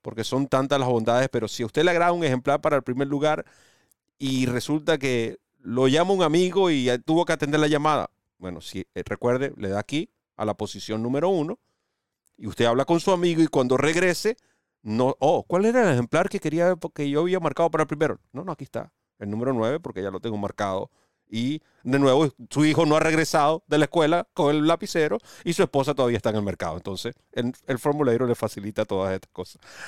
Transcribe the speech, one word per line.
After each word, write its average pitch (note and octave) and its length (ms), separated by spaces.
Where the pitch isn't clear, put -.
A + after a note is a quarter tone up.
porque A2 200
son C3 260
tantas C3+ 300
las B2+ 100
bondades, A#2+ 420
pero A2 180
si - 140
a A2+ 40
usted D3 160
le F3 100
agrada F3 200
un F3 120
ejemplar C#3 360
para D3+ 160
el B2+ 60
primer C3 260
lugar D3 380
y C3+ 280
resulta D3+ 520
que A#2+ 400
lo B2 300
llama E3+ 240
un F#3 100
amigo F3 480
y C#3 140
ya B2 120
tuvo D#3+ 280
que E3+ 80
atender D3+ 260
la D3+ 80
llamada, D3 440
bueno, F2 220
si, - 340
eh, F#2 100
recuerde, B2 520
le G2+ 140
da G2+ 100
aquí D3+ 300
a - 80
la G#2+ 100
posición G#2+ 480
número C#3 260
uno F3+ 300
y - 80
usted A#2 200
habla A#2+ 180
con E3+ 160
su G3 100
amigo F3 320
y D#3 60
cuando C3 280
regrese, E3+ 600
no, A#2+ 340
"Oh, A#2+ 240
¿cuál F#3 220
era A#3+ 180
el F#3 100
ejemplar C#3 360
que G3 100
quería, E3+ 380
que C#3+ 160
yo D3 120
había F3+ 180
marcado E3 320
para D#3+ 100
el D#3 60
primero?". D3 320
"No, C#3+ 120
no, F#3+ 80
aquí C#3+ 100
está, - 300
el G#2 100
número A#2 240
nueve, B2 280
porque G#2+ 240
ya G2 80
lo F#2 80
tengo A2 160
marcado". G2+ 520
Y B2 320
de C3 160
nuevo, C#3 300
su D3 140
hijo D#3 220
no D3+ 80
ha D#3 60
regresado D#3+ 680
de D3+ 120
la D3+ 80
escuela E3 480
con D3 200
el D3+ 140
lapicero E3 500
y C#3+ 120
su G3 100
esposa C#3 280
todavía B2 260
está A#2 120
en G#2+ 60
el G#2+ 60
mercado. F2 340
Entonces, G2 400
el, B2 200
el C3 140
Formulator C3 480
le A#2+ 80
facilita G#2+ 480
todas F#2+ 280
estas F#2+ 200
cosas. - 280